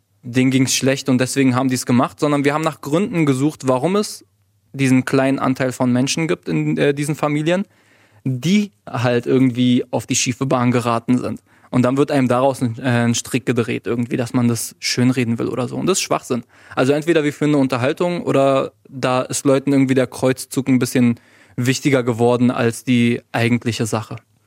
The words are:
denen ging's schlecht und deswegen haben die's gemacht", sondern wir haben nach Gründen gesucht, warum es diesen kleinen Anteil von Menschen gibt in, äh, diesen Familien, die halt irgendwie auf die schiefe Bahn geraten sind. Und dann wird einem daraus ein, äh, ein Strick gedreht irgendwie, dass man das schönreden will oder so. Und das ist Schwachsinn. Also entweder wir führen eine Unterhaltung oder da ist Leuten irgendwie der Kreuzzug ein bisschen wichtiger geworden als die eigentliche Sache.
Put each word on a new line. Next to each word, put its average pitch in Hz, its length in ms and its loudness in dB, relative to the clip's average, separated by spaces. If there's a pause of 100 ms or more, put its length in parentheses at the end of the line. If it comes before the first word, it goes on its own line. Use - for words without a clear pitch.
(220)
denen 127 300 0
ging's 131 240 2
schlecht 139 340 -2
und 127 100 2
deswegen 127 360 2
haben 131 140 0
die's 127 180 -4
gemacht", 131 320 0
sondern 147 260 0
wir 143 80 2
haben 151 100 -2
nach 156 180 -4
Gründen 170 440 0
gesucht, 139 420 0
warum 131 280 0
es - 280 -4 (500)
diesen 131 300 2
kleinen 135 360 0
Anteil 131 320 -2
von 127 200 0
Menschen 135 360 0
gibt - 200 -4
in, 151 300 -2
äh, 147 160 2
diesen 147 220 -4
Familien, 151 500 -2 (580)
die 170 480 0 (160)
halt 123 380 0
irgendwie 127 640 2
auf 127 140 -4
die 135 100 -4
schiefe 135 300 -2
Bahn 123 260 2
geraten 120 460 0
sind. 104 240 -8 (300)
Und 127 120 2
dann 131 140 2
wird 147 140 2
einem 131 160 2
daraus 127 340 0
ein, 117 180 -4
äh, 120 260 0
ein 117 100 0
Strick - 300 -4
gedreht 120 420 -2
irgendwie, 120 300 -2
dass 123 160 -6
man 120 140 2
das - 320 -4
schönreden 123 600 0
will 127 80 -4
oder 127 200 -4
so. 131 100 -10
Und 135 100 -2
das 190 100 0
ist - 60 -2
Schwachsinn. 139 400 -4 (320)
Also 135 180 2
entweder 156 300 2
wir 147 100 -2
führen 151 180 0
eine 147 60 4
Unterhaltung 139 640 0
oder 135 500 2 (140)
da 127 360 -2
ist - 220 -6
Leuten 135 280 2
irgendwie 135 220 2
der 127 120 2
Kreuzzug - 600 -4
ein 127 120 4
bisschen 123 400 0 (380)
wichtiger 127 460 0
geworden 120 480 2
als 117 320 -2
die 120 380 2 (100)
eigentliche 120 540 0
Sache. 113 320 -6 (300)